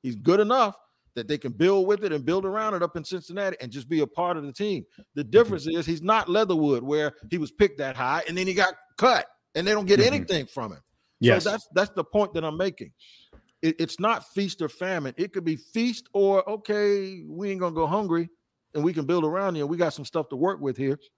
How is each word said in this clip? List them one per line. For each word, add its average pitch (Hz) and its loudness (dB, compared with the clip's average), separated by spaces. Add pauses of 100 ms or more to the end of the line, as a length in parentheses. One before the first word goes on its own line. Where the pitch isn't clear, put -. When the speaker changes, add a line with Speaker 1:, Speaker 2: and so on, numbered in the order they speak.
Speaker 1:
He's 123 -4
good 165 4
enough 214 2 (400)
that - -8
they 147 -4
can 123 -8
build 185 2
with 208 0
it 185 -2
and 143 -4
build 185 0
around 208 -2
it 175 -2
up 175 -4
in 160 -8
Cincinnati 185 -6
and 120 -10
just 131 -12
be 160 2
a 143 2
part 175 -2
of 147 -8
the 143 -10
team. 196 -4 (320)
The 147 -6
Speaker 2:
Mm-hmm. 107 -8
Speaker 1:
difference 196 4
is 165 -2
he's 160 -4
not 208 2
Leatherwood, 160 2
where 147 -2 (140)
he 175 -4
was 151 -4
picked 160 2
that 135 -6
high 131 0
and 170 -6
then 185 -2
he 190 -2
got 185 2 (240)
cut 240 4 (300)
and 170 -2
they 214 2
don't 208 0
get 202 8
Speaker 2:
Mm-hmm. 247 6
Speaker 1:
anything 175 -2
from 113 -8
him. 71 -18 (380)
Speaker 2:
Yes. 139 6
Speaker 1:
So 208 2
that's, 220 -6
that's 190 2
the 165 -4
point 196 0
that 165 -4
I'm 156 -6
making. 175 -6 (680)
It, 160 0
it's 165 -4
not 214 -2
feast 196 -4
or 156 -2
famine. 170 -6
It 185 -4
could 185 -6
be 160 -2
feast - -4
or, 196 4
okay, 202 -2
we 175 -6
ain't 190 -4
gonna 175 -2
go 160 0
hungry 170 0 (460)
and 151 -2
we 175 2
can 156 -4
build 170 2
around 180 -2
you 151 -4
and 143 -4
we 170 -4
got 165 0
some 143 -12
stuff 160 -4
to 139 -8
work 180 0
with 139 -4
here. 135 -2 (180)